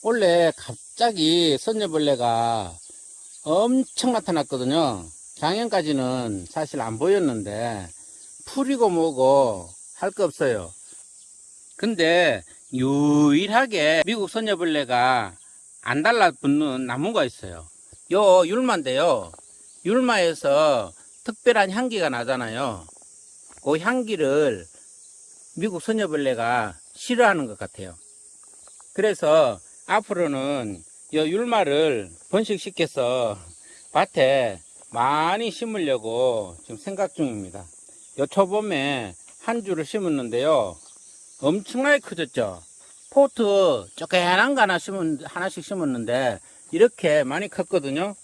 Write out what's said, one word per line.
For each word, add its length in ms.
원래 520
갑자기 1000
선녀벌레가 1160
엄청 720
나타났거든요. 920
작년까지는 1120
사실 300
안 180
보였는데 920
풀이고 440
뭐고 800
할 160
거 120
없어요. 480
근데 680
유일하게 1300
미국 240
선녀벌레가 1040
안 220
달라붙는 840
나무가 400
있어요. 420
요 340
율마인데요. 840
율마에서 1120
특별한 460
향기가 380
나잖아요. 800
그 160
향기를 880
미국 260
선녀벌레가 960
싫어하는 540
것 100
같아요. 360
그래서 680
앞으로는 960
요 140
율마를 840
번식시켜서 1080
밭에 680
많이 600
심으려고 1120
지금 160
생각 380
중입니다. 500
요 80
초봄에 880
한 240
주를 220
심었는데요. 920
엄청나게 600
커졌죠. 600
포트 340
쪼개난 600
거 60
하나 160
심은, 460
하나씩 400
심었는데 760
이렇게 520
많이 240
컸거든요. 680